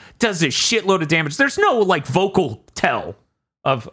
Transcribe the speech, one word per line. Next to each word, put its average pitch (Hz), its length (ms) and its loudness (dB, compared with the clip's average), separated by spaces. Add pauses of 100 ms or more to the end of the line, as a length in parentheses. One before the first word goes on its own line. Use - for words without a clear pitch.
(180)
Does 196 240 0
a 151 60 2
shitload 190 540 0
of 151 60 -4
damage. 156 280 0
There's 277 220 0
no, 359 220 4
like, 185 260 0
vocal 170 580 0 (100)
tell 107 400 -2 (480)
of, 131 300 -2